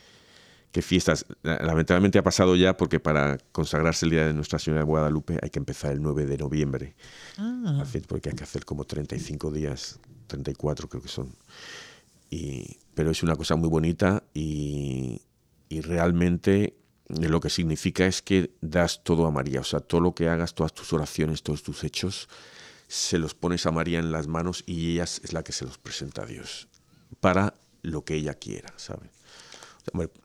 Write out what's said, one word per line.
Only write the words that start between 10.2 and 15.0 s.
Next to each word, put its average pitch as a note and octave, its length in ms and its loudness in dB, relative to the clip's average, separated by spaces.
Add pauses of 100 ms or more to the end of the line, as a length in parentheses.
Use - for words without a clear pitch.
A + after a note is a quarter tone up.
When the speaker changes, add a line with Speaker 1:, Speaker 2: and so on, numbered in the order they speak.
Speaker 1:
treinta C#2 240 -8
y C#2 40 -6
cuatro D2 340 -4
creo B1+ 140 -10
que - 60 -16
son. - 260 -8 (960)
Y, C#2+ 480 -8 (160)
pero D#2+ 160 2
es D#2+ 120 0
una E2 140 2
cosa D#2 200 0
muy E2 120 2
bonita E2+ 540 2 (100)
y, C#2+ 880 -4 (480)